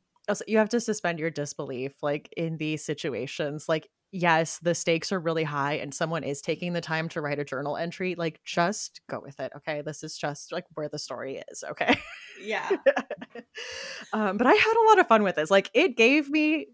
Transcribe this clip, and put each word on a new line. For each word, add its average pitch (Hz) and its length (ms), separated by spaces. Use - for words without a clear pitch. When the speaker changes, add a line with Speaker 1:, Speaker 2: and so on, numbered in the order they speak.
Speaker 1:
also, 202 180
you 220 100
have 214 120
to 240 120
suspend 175 380
your 160 120
disbelief, 139 720
like, 147 340
in 165 200
these 156 260
situations. 143 840
Like, 160 200
yes, 165 480
the 170 160
stakes 165 360
are 190 80
really 160 240
high 143 320
and 143 180
someone 160 300
is 139 180
taking 175 320
the 170 80
time 160 280
to 165 120
write 147 180
a 143 60
journal 139 320
entry. 175 380
Like, 165 280
just - 680
go 127 120
with - 180
it, 131 180
okay? 147 260
This 156 200
is 156 140
just, - 340
like, - 220
where 151 160
the 147 100
story 127 520
is, - 120
okay? - 380
<laughs> - 100
Speaker 2:
Yeah. 214 460
Speaker 1:
<laughs> - 20
Um, 208 240
but - 100
I 294 60
had 427 240
a 440 100
lot 440 120
of 349 80
fun 220 160
with 185 120
this. 156 160
Like, 196 220
it 285 240
gave 277 320
me 302 440